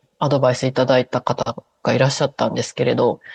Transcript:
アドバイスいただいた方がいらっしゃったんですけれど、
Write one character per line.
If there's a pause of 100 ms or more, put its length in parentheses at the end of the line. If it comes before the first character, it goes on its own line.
(180)
ア
ド
バ
イ
ス
い
た
だ
い
た
方 (260)
が
い
ら
っ
し
ゃ
っ
た
ん
で
す
け
れ
ど、 (140)